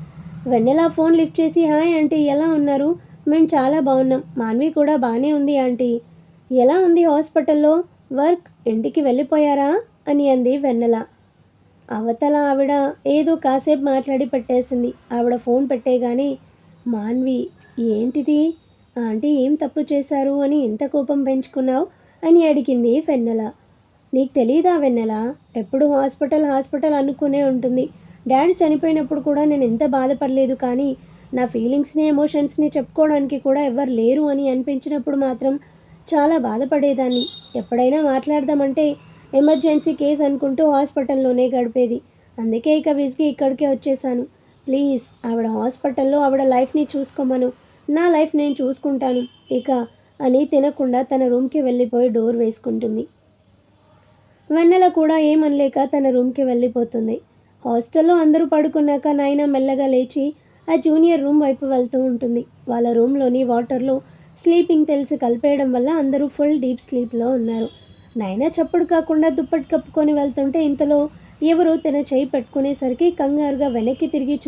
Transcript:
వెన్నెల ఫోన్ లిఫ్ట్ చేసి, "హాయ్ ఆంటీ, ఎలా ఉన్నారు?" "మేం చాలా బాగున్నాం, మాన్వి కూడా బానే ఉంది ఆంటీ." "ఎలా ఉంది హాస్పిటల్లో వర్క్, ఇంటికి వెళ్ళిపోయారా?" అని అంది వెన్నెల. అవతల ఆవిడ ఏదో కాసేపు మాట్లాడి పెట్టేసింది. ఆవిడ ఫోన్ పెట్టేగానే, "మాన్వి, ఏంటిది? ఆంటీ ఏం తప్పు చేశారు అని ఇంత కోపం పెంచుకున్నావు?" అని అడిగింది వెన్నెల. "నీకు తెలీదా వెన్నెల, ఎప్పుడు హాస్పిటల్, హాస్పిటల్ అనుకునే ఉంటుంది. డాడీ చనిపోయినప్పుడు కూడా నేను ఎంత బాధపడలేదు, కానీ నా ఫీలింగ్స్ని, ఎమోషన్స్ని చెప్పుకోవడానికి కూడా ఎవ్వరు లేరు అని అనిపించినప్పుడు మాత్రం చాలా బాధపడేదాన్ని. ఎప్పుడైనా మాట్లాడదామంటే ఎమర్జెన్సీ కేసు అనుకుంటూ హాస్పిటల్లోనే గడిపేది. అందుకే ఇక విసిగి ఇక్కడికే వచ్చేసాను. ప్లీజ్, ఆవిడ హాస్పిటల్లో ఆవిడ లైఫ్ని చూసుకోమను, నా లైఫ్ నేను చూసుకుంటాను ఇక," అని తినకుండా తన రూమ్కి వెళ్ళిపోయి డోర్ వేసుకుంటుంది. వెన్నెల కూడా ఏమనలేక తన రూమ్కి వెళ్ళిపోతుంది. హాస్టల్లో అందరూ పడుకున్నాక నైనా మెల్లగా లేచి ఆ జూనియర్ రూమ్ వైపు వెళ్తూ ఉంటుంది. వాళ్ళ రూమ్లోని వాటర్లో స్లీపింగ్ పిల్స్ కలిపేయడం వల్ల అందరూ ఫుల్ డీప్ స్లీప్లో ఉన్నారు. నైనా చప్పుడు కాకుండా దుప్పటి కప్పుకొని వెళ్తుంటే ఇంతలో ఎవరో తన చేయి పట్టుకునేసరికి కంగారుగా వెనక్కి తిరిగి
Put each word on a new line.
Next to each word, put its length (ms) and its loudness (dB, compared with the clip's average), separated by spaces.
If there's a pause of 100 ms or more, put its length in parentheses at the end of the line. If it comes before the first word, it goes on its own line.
(480)
వెన్నెల 400 2
ఫోన్ 300 2
లిఫ్ట్ 240 0
చేసి, 240 2
"హాయ్ 300 2
ఆంటీ, 200 0
ఎలా 340 0
ఉన్నారు?" 460 0 (320)
"మేం 180 4
చాలా 340 2
బాగున్నాం, 440 2 (140)
మాన్వి 320 0
కూడా 260 2
బానే 380 0
ఉంది 240 0
ఆంటీ." 440 -2 (500)
"ఎలా 280 4
ఉంది 240 4
హాస్పిటల్లో 800 2 (300)
వర్క్, 560 -2
ఇంటికి 320 -2
వెళ్ళిపోయారా?" 800 2 (280)
అని 220 2
అంది 280 2
వెన్నెల. 460 0 (880)
అవతల 440 -2
ఆవిడ 560 0 (160)
ఏదో 280 2
కాసేపు 460 0
మాట్లాడి 440 -2
పెట్టేసింది. 680 -2 (180)
ఆవిడ 240 0
ఫోన్ 340 0
పెట్టేగానే, 680 -2 (500)
"మాన్వి, 600 -4 (300)
ఏంటిది? 720 0 (460)
ఆంటీ 280 -4
ఏం 280 2
తప్పు 380 -4
చేశారు 480 -2
అని 160 0
ఇంత 280 -2
కోపం 380 -2
పెంచుకున్నావు?" 640 -2 (400)
అని 200 6
అడిగింది 640 2
వెన్నెల. 420 -2 (640)
"నీకు 220 0
తెలీదా 420 2
వెన్నెల, 560 -2 (240)
ఎప్పుడు 280 0
హాస్పిటల్, 600 0
హాస్పిటల్ 480 -2
అనుకునే 500 0
ఉంటుంది. 460 0 (380)
డాడీ 240 4
చనిపోయినప్పుడు 720 0
కూడా 220 0
నేను 200 2
ఎంత 220 0
బాధపడలేదు, 680 0
కానీ 440 -2 (360)
నా 120 -2
ఫీలింగ్స్ని, 640 -2
ఎమోషన్స్ని 720 0
చెప్పుకోవడానికి 600 0
కూడా 240 0
ఎవ్వరు 280 -2
లేరు 320 2
అని 280 0
అనిపించినప్పుడు 640 -4
మాత్రం 440 -2 (560)
చాలా 220 2
బాధపడేదాన్ని. 880 -2 (300)
ఎప్పుడైనా 460 0
మాట్లాడదామంటే 920 0 (400)
ఎమర్జెన్సీ 580 2
కేసు 300 0
అనుకుంటూ 460 0
హాస్పిటల్లోనే 800 0
గడిపేది. 520 -2 (380)
అందుకే 380 0
ఇక 120 -2
విసిగి 400 0
ఇక్కడికే 380 -2
వచ్చేసాను. 560 -2 (440)
ప్లీజ్, 600 -2
ఆవిడ 200 -2
హాస్పిటల్లో 720 -2
ఆవిడ 240 0
లైఫ్ని 440 0 (100)
చూసుకోమను, 540 -4 (380)
నా 200 2
లైఫ్ 260 2
నేను 260 0
చూసుకుంటాను 680 -2 (240)
ఇక," 200 -2 (500)
అని 240 2
తినకుండా 560 0
తన 260 0
రూమ్కి 340 0
వెళ్ళిపోయి 480 0
డోర్ 260 0
వేసుకుంటుంది. 720 -4 (1400)
వెన్నెల 360 6
కూడా 300 2
ఏమనలేక 560 2 (100)
తన 260 0
రూమ్కి 340 0
వెళ్ళిపోతుంది. 800 -2 (440)
హాస్టల్లో 500 2
అందరూ 300 4
పడుకున్నాక 640 0
నైనా 380 0
మెల్లగా 420 0
లేచి 460 -2 (380)
ఆ 40 2
జూనియర్ 480 2
రూమ్ 180 2
వైపు 240 -2
వెళ్తూ 340 0
ఉంటుంది. 460 -2 (240)
వాళ్ళ 220 0
రూమ్లోని 520 2
వాటర్లో 580 -2 (420)
స్లీపింగ్ 460 2
పిల్స్ 280 -2
కలిపేయడం 540 0
వల్ల 180 0
అందరూ 380 0
ఫుల్ 320 0
డీప్ 220 -4
స్లీప్లో 480 -4
ఉన్నారు. 400 -2 (480)
నైనా 280 -4
చప్పుడు 400 -2
కాకుండా 440 0
దుప్పటి 340 -2
కప్పుకొని 500 -2
వెళ్తుంటే 500 -2
ఇంతలో 460 0 (340)
ఎవరో 320 2
తన 200 -2
చేయి 300 -2
పట్టుకునేసరికి 840 -2
కంగారుగా 560 -2
వెనక్కి 400 -2
తిరిగి 400 -4